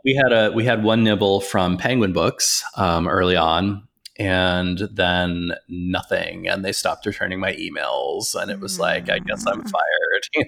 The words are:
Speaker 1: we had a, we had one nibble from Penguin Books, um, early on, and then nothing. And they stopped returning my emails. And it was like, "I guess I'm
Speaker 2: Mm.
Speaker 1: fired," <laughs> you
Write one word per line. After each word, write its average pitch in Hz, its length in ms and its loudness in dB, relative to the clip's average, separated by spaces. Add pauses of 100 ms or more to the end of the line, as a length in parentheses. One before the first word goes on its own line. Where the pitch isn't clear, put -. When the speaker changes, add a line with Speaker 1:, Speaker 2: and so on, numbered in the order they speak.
Speaker 1:
we 135 100 4
had 131 200 4
a, 110 180 4
we 113 140 0
had 113 180 2
one 113 220 4
nibble 98 340 4
from 92 380 0
Penguin 117 340 2
Books, - 540 0 (100)
um, 87 320 2
early 90 300 2
on, 90 500 0 (320)
and 92 760 0
then 90 600 0 (140)
nothing. 90 800 -4
And 95 160 -2
they 98 100 -2
stopped - 340 -4
returning 95 320 -4
my 95 140 -2
emails. 78 840 -4
And 101 120 -4
it 101 80 -8
was 98 200 -8
like, 87 300 -2
"I 98 80 0
guess 101 300 -6
I'm 101 160 -2
Speaker 2:
Mm. 208 80 -10
Speaker 1:
fired," 80 560 0
<laughs> - 80 -8
you 143 120 0